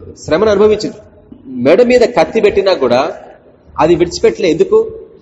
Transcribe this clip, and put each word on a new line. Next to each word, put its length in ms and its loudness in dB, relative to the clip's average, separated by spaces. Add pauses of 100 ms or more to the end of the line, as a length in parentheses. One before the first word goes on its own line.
(260)
శ్రమను 260 0
అనుభవించారు. 420 0 (520)
మెడ 360 2
మీద 200 2
కత్తి 400 0
పెట్టినా 320 0
కూడా 400 -2 (640)
అది 160 2
విడిచిపెట్టలే. 540 -2
ఎందుకు? 420 0 (300)